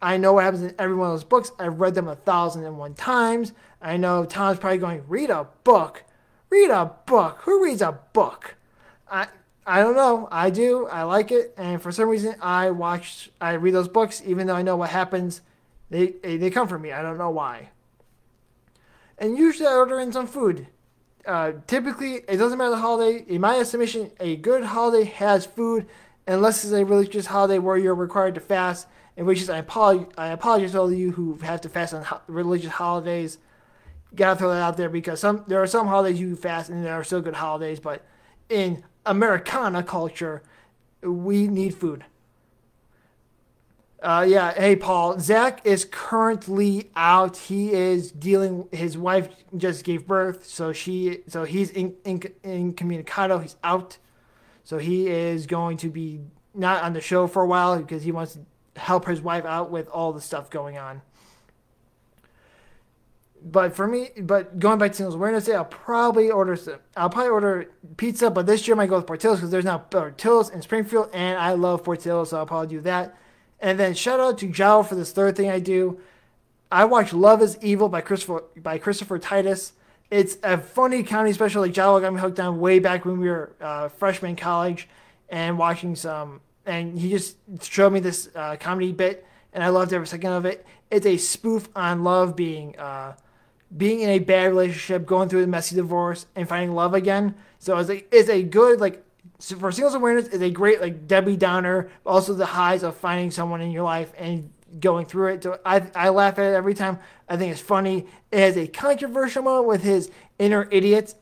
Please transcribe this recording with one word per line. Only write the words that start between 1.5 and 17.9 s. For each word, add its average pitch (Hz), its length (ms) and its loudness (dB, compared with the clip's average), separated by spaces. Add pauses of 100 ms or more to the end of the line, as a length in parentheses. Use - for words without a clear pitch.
I've 170 220 -4
read 185 140 2
them 175 140 -2
a 147 80 -10
thousand 175 480 0
and 156 140 -12
one 147 160 -12
times. 233 580 0 (280)
I 170 160 -4
know 180 280 0
Tom's 190 340 -2
probably 190 200 0
going, 170 300 -6
"Read 247 220 -2
a 151 160 -2 (180)
book? 196 400 4 (460)
Read 392 200 8
a 175 220 2 (140)
book? 202 360 2
Who 381 220 4
reads 254 160 0
a 156 180 -2 (140)
book?" - 440 0 (540)
I, 196 180 -4 (380)
I 190 140 4
don't 226 140 4
know. 240 360 2
I 175 200 0
do. 240 380 0
I 165 160 -6
like 208 260 0
it. 240 260 0
And 175 240 -6
for 175 120 -10
some 220 160 0
reason, 220 340 -2
I 180 280 0
watch, 175 600 -6 (100)
I 170 120 -2
read 170 200 2
those 180 160 2
books, 220 380 0
even 185 200 -2
though 185 100 0
I 180 60 -2
know 185 140 0
what 170 140 -2
happens. 180 520 -4 (480)
They, 180 180 0 (140)
they, 170 160 -6
they 185 120 0
come 240 160 0
for 175 120 -6
me. 156 140 -12
I 143 100 -8
don't 165 160 -8
know 170 120 -4
why. 139 400 -8 (1500)